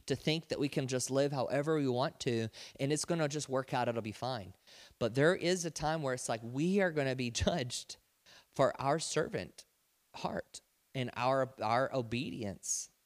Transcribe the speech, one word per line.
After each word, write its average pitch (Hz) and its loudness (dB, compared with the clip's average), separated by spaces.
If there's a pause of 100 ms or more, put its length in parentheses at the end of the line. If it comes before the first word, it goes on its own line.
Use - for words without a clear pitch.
to 139 0
think 156 -2
that - -2
we 143 2
can 139 -2
just 127 -2
live 139 2
however 143 0
we 143 2
want 127 0
to, 113 0 (300)
and 139 2
it's 151 -2
gonna 165 0
just 143 -6
work 131 -2
out. 123 2
It'll 117 0
be 107 -4
fine. 110 -6 (460)
But 113 0
there 147 6
is 175 0
a 165 -4
time 156 -2
where 135 0
it's 127 -6
like 117 -2
we 151 2
are 180 2
gonna 135 0
be 123 -2
<laughs> - -
judged - 0 (580)
for - 4
our 139 2
servant - -4 (520)
heart - -6 (340)
and 127 -2
our, 131 2 (120)
our 120 4
obedience. 117 -4 (160)